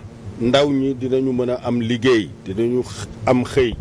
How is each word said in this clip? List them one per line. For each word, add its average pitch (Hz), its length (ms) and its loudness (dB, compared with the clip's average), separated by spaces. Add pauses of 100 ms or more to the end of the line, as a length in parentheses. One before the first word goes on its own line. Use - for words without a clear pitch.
(400)
ndaw 139 320 4
ñi 135 220 0
dinañu 131 380 0
mën 123 180 0
a - 120 -2
am 120 180 0
liggéey, 117 480 2 (160)
dinañu 117 380 0
x-, - 240 -10 (200)
am 127 180 4
xëy. 120 360 0